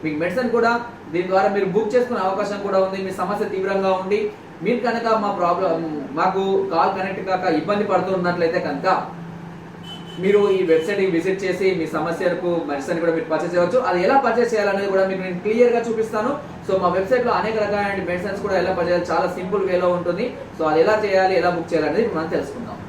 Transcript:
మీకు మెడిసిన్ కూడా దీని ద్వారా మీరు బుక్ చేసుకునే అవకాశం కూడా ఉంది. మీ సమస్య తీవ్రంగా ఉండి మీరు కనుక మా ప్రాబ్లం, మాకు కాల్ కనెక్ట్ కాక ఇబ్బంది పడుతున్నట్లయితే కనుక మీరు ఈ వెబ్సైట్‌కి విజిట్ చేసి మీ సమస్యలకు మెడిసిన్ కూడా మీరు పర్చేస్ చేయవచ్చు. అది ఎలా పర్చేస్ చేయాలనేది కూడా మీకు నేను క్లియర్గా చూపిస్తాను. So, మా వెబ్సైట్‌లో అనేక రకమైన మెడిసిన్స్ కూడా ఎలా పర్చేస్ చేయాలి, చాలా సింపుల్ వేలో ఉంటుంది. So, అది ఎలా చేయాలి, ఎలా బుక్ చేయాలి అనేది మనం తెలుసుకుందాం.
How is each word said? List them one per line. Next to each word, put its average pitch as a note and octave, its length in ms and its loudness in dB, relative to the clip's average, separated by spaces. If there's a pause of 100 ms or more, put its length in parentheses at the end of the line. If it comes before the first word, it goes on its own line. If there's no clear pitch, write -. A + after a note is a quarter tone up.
మీకు D3+ 140 -4
మెడిసిన్ F#3+ 320 -2
కూడా A#3 300 2 (320)
దీని F3+ 160 -2
ద్వారా F#3+ 200 4
మీరు G3+ 160 2
బుక్ G#3 300 0
చేసుకునే A#3+ 260 2
అవకాశం G3 420 -2
కూడా F#3+ 160 0
ఉంది. F#3+ 260 0
మీ F#3 60 -4
సమస్య G3+ 340 -2
తీవ్రంగా F#3+ 480 0
ఉండి G3+ 380 0 (320)
మీరు A3+ 240 2
కనుక A3+ 200 0 (180)
మా G3+ 80 0
ప్రాబ్లం, E3 800 0
మాకు F#3+ 640 0
కాల్ F#3+ 260 2
కనెక్ట్ F#3+ 280 -4
కాక F#3 160 0
ఇబ్బంది F#3+ 400 0
పడుతున్నట్లయితే F3+ 760 0
కనుక - 460 0 (1120)
మీరు G3+ 320 4
ఈ F#3 160 4
వెబ్సైట్‌కి F#3+ 400 4
విజిట్ F#3 380 0
చేసి F#3 340 2
మీ D#3+ 80 -2
సమస్యలకు E3+ 840 -2
మెడిసిన్ D#3+ 320 -4
కూడా E3 120 2
మీరు D#3+ 120 0
పర్చేస్ E3+ 300 -2
చేయవచ్చు. F3 240 4
అది F3+ 240 2
ఎలా C4+ 140 4
పర్చేస్ A#3+ 380 2
చేయాలనేది G3+ 320 0
కూడా F#3+ 200 2
మీకు F#3 160 -4
నేను F3+ 160 -6
క్లియర్గా A#3 500 4
చూపిస్తాను. A3 480 -2 (320)
So, F#3+ 120 2
మా F3+ 80 2
వెబ్సైట్‌లో G3+ 440 2
అనేక G#3 240 0
రకమైన G3+ 520 -2
మెడిసిన్స్ F#3+ 340 -4
కూడా G3+ 120 -2
ఎలా F3+ 180 0
పర్చేస్ F3 160 0
చేయాలి, F3 240 0
చాలా F3 220 0
సింపుల్ F#3+ 360 -2
వేలో F3+ 200 4
ఉంటుంది. F3 440 -2 (260)
So, D#3+ 60 2
అది D#3 140 4
ఎలా G#3+ 260 4
చేయాలి, F#3+ 320 4
ఎలా F3 120 4
బుక్ E3+ 240 -4
చేయాలి D3+ 140 2
అనేది F#3 260 0
మనం D#3+ 120 -2
తెలుసుకుందాం. C#3 500 -6 (120)